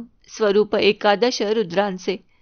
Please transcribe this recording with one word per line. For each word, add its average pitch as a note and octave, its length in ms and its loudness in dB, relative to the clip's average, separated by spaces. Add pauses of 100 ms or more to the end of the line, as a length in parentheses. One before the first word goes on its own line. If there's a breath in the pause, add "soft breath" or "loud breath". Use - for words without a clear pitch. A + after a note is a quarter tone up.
(280)
स्वरूप G#3 480 0
एकादश G#3 680 0
रुद्रांचे. G3 840 -2 (160)